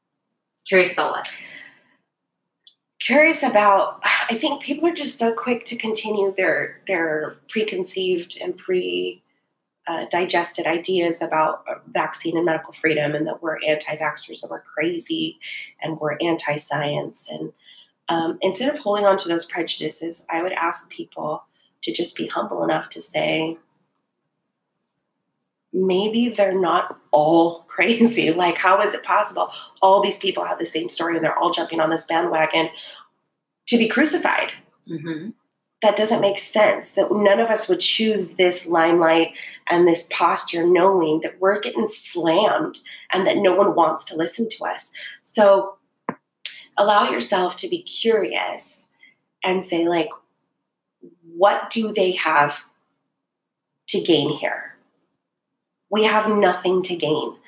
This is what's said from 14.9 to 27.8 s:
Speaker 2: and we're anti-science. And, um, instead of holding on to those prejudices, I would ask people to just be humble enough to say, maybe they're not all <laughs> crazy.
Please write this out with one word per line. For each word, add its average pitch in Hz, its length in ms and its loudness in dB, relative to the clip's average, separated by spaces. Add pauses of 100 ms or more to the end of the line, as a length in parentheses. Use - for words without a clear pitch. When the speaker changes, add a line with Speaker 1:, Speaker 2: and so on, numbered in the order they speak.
Speaker 2:
and 156 180 -6
we're 147 220 -2
anti-science. 147 1080 -4
And, - 220 -10 (560)
um, 165 340 -2
instead 240 300 0
of 294 60 -6
holding 202 280 0
on 190 120 4
to 170 100 -6
those 170 160 -2
prejudices, 165 840 -8
I 170 120 -4
would 185 100 -4
ask 170 380 -4
people 160 540 -10 (380)
to 175 100 -6
just - 240 -4
be - 100 -6
humble - 380 -4
enough - 260 -2
to - 120 -14
say, 160 560 -2 (2250)
maybe 202 560 0
they're 196 300 0
not 170 400 0 (120)
all 165 520 4
<laughs> - 60 -20
crazy. 226 640 4